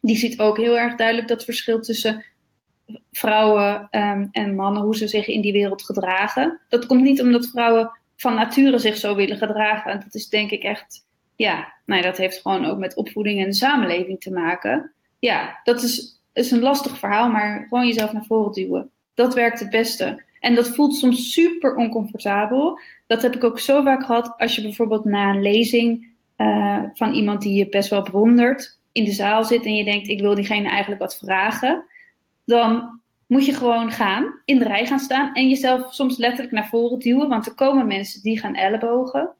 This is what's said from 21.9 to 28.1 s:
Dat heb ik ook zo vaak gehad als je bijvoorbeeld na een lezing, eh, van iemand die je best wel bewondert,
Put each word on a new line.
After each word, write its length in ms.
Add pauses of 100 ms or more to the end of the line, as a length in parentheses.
Dat 160
heb 120
ik 100
ook 140
zo 240
vaak 220
gehad 340
als 180
je 60
bijvoorbeeld 420
na 260
een 120
lezing, 680 (280)
eh, 460 (120)
van 200
iemand 280
die 120
je 140
best 220
wel 120
bewondert, 720 (220)